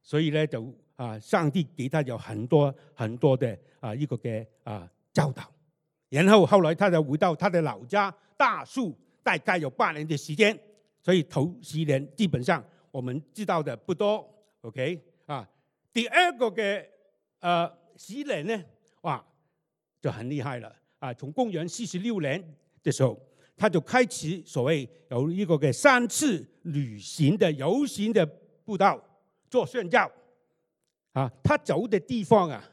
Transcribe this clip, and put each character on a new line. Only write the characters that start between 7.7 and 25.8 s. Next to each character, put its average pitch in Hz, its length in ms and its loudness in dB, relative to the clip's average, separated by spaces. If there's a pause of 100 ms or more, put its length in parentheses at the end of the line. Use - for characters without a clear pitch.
家 196 280 -2 (220)
大 208 300 0
树， 208 320 -6 (240)
大 185 160 0
概 185 200 0
有 147 120 -4
八 190 220 -2
年 151 160 -8
的 156 100 -2
时 - 160 -8
间， 208 240 4 (460)
所 180 100 2
以 175 100 4
头 160 380 -2
十 156 220 -10
年 143 320 -2
基 214 120 0
本 123 160 -2
上 165 220 0 (240)
我 139 100 -8
们 127 220 -6 (100)
知 208 140 -10
道 170 160 0
的 131 160 -8
不 185 160 -6
多， 208 340 -2 (340)
OK， 131 380 -6 (280)
啊。 131 200 -10 (460)
第 233 140 -2
二 349 280 2
个 233 120 -2
嘅， 202 360 -4 (560)
呃， 170 320 0 (240)
十 269 280 -14
年 185 240 -4
呢， 214 160 -4 (380)
哇， 139 220 -6 (800)
就 117 100 -4
很 117 180 -10
厉 143 120 -6
害 123 180 -8
了 107 160 -18 (240)
啊！ 127 140 -10
从 139 180 -14
公 240 200 -2
元 170 160 -6
四 226 180 -10
十 175 140 -8
六 208 220 -4
年 151 200 -4 (420)
的 143 80 0
时 135 120 0
候， 113 160 0 (380)
他 214 100 2
就 165 140 2
开 254 240 2
始 165 400 -8
所 127 180 -4
谓 139 240 0 (220)
有 131 200 0
一 185 160 -2
个 165 100 2
嘅 139 180 2
三 247 340 4